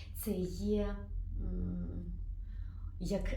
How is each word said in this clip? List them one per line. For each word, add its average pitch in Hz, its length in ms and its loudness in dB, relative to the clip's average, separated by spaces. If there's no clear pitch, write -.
Це 214 80 0
є, 202 640 4
м, 180 640 0
як 180 380 2